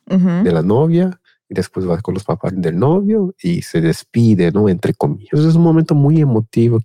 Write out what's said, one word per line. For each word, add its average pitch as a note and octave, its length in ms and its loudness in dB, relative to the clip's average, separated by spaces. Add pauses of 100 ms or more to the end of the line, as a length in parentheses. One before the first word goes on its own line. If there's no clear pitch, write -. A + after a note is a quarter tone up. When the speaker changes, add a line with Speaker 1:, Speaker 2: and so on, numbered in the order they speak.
Speaker 1:
Ujú. F#3 200 2 (160)
Speaker 2:
de F#3 80 0
la D#2+ 80 0
novia, E3 580 0 (320)
y F#2 40 -8
después F#2+ 320 -6
vas E2+ 160 -4
con F#2 100 -6
los F#2 100 -6
papás F#2 320 -6
del F2 220 -4
novio F#3+ 640 0
y E3+ 220 -4
se - 180 -4
despide, G2+ 680 0
¿no? G#2 180 2
Entre - 240 -2
comillas. G2 380 -6
Entonces, D#3 180 2
es E3 60 2
un E3+ 80 4
momento D#3+ 320 2
muy D3 260 2
emotivo A#2 640 0